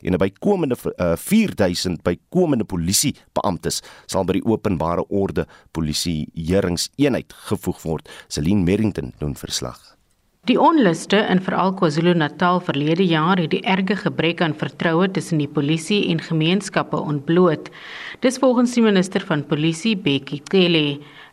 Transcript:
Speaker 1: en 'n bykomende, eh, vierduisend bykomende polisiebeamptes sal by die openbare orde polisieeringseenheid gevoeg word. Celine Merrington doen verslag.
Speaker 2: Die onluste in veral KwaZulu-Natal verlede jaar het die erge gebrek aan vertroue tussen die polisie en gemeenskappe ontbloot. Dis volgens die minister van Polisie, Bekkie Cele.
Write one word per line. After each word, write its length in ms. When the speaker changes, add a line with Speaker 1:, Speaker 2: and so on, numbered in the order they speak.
Speaker 1:
en 120
'n 40
bykomende, 580
eh, 200
vierduisend 880
bykomende 600
polisiebeamptes 1160
sal 180
by 80
die 140
openbare 600
orde 380
polisieeringseenheid 1600
gevoeg 340
word. 260
Celine 340
Merrington 560
doen 160
verslag. 580
Speaker 2:
Die 140
onluste 560
in 240
veral 320
KwaZulu-Natal 880
verlede 460
jaar 320
het 120
die 120
erge 340
gebrek 440
aan 140
vertroue 560
tussen 280
die 100
polisie 600
en 120
gemeenskappe 760
ontbloot. 760
Dis 180
volgens 360
die 80
minister 420
van 220
Polisie, 500
Bekkie 480
Cele. 540